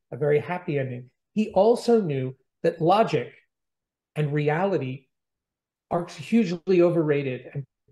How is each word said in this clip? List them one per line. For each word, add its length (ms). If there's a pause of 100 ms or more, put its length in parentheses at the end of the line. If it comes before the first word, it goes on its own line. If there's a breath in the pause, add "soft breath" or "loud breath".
(120)
a 60
very 220
happy 400
ending. 300 (240)
He 180
also 500
knew 340 (300)
that 160
logic 500 (840)
and 180
reality 720 (840)
are 160
hugely 720
overrated 600 (120)
and 100 (280)